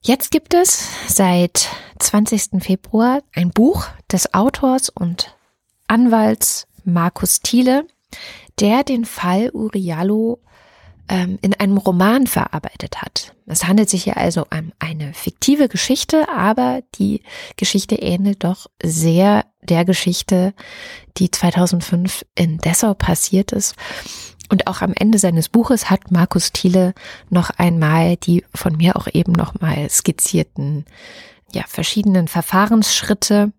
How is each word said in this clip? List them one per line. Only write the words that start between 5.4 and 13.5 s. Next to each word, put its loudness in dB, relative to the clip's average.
Anwalts 2
Markus 0
Thiele, 2
der 4
den -2
Fall -2
Uriallo, -2
ähm, -2
in 0
einem 0
Roman 2
verarbeitet -6
hat. -10
Es -4